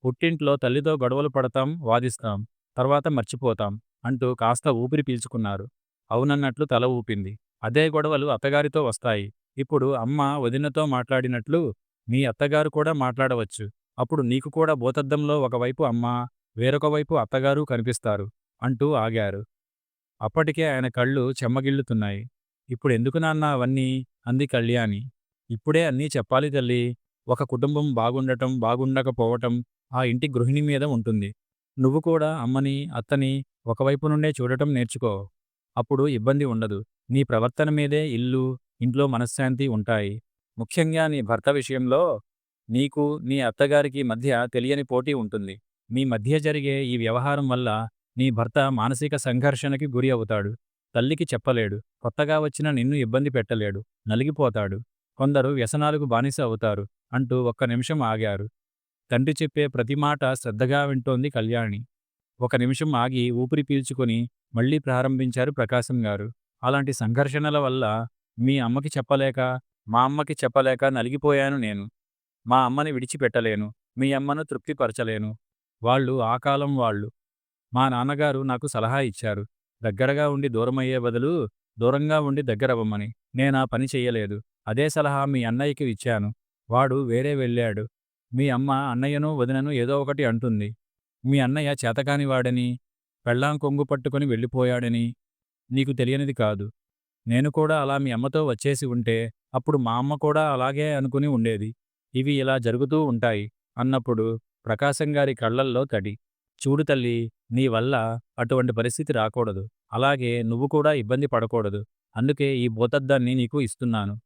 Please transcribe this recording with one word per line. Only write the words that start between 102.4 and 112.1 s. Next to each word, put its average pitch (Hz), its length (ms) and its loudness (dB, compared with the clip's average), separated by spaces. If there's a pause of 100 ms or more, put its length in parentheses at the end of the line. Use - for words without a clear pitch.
జరుగుతూ 123 480 0
ఉంటాయి," 113 380 0 (340)
అన్నప్పుడు 123 480 0 (400)
ప్రకాశం 143 500 0
గారి 139 200 2
కళ్ళల్లో 127 500 0
తడి. 104 280 -4 (480)
"చూడు 143 220 2
తల్లి, 120 340 0 (340)
నీ 131 160 2
వల్ల 120 280 0 (440)
అటువంటి 127 340 2
పరిస్థితి 117 400 -2
రాకూడదు, 110 500 0 (300)
అలాగే 127 380 2 (120)
నువ్వు 117 240 0
కూడా 151 260 4
ఇబ్బంది 131 340 0
పడకూడదు. 110 540 0 (340)